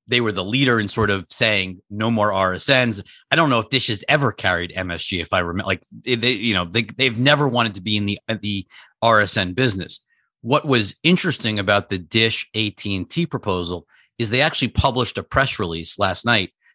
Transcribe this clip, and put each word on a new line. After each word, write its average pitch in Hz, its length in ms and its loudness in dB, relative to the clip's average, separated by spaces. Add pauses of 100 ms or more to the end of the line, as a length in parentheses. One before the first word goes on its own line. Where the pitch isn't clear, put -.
They 123 120 2
were 110 120 0
the 92 120 -4
leader 120 360 2
in 101 80 -2
sort 107 220 0
of 95 200 -2
saying, 95 580 -2
"No 107 220 -2
more 107 220 2
R 95 220 2
S - 140 -4
Ns." 123 320 2 (300)
I - 60 2
don't 160 140 4
know 120 100 4
if 107 100 -6
Dish 127 160 0
has 107 220 -2
ever 139 240 2
carried 87 420 -2
M 92 160 -6
S 85 140 -6
G, 90 160 -4
if 82 120 -6
I 95 60 2
remember. 87 300 -2
Like, 95 160 -4 (180)
they, 123 300 0
you 110 220 -2
know, 90 100 0
they, 92 180 -2
they've 120 340 -2
never 143 300 4
wanted 117 280 0
to 98 60 -12
be 104 160 0
in 104 80 0
the, 101 220 -2
the 101 400 -4 (340)
R 113 200 6
S 101 160 0
N 92 180 -2
business. 98 460 -2 (420)
What 131 240 2
was 117 360 2
interesting 151 560 0
about 101 300 2
the 95 100 -4
Dish 110 560 0
A 107 160 0
T 98 260 -6
and 92 120 -6
T 170 180 -2
proposal 90 600 -4 (320)
is 113 100 -2
they 123 140 2
actually 151 260 0
published 123 480 0
a 95 60 -4
press - 360 0
release 82 400 -6
last 95 280 -2
night 107 260 2 (220)